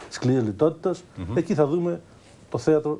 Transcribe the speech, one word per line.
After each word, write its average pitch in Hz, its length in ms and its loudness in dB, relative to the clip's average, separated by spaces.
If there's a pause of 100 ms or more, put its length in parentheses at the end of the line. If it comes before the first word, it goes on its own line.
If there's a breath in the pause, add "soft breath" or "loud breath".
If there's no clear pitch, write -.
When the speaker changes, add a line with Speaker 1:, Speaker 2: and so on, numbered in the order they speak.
Speaker 1:
σκληρής 127 340 0
λιτότητας, 160 600 -2 (140)
Speaker 2:
Μμμ. 95 200 -6
Speaker 1:
εκεί 170 160 0
θα 147 120 4
δούμε 170 360 -2 (480 loud breath)
το - 80 -4
θέατρο 151 420 0